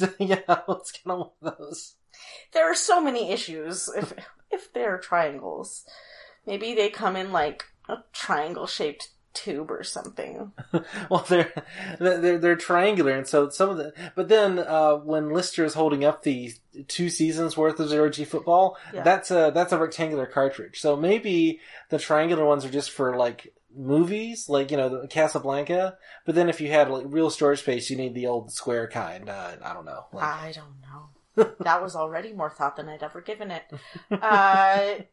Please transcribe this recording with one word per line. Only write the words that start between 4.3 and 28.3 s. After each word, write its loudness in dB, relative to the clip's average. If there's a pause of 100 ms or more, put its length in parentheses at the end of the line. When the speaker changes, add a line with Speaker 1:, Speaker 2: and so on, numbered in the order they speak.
Speaker 2:
if -8
they're -4
triangles, -4 (640)
maybe -8
they 2
come -4
in, -8
like, -2 (240)
a -8 (140)
triangle-shaped -6 (260)
tube -8
or -10
something. -12 (200)
Speaker 1:
<laughs> 0 (280)
Well, 2
they're, 4 (460)
they're, 2
they're 4
triangular, 4
and -4
so 4
some 2
of -4
the, -6 (220)
but -2
then, 6
uh, 4
when -2
Lister 0
is -2
holding 2
up 2
the -2 (360)
two -2
seasons 0
worth 2
of -2
Zero 4
G -6
football, 4 (180)
Speaker 2:
Yeah. -8
Speaker 1:
that's 4
a, 6
that's 2
a 4
rectangular -2
cartridge. -2
So 2
maybe 2 (300)
the 0
triangular 2
ones 4
are -10
just -4
for, -2
like, -2 (220)
movies, 0
like, 0
you -2
know, 2 (120)
the -12
Casablanca. 0 (300)
But 0
then 4
if -4
you -4
had, 6
like, -4
real 2
storage 2
space, -2
you -6
need -6
the -4
old -4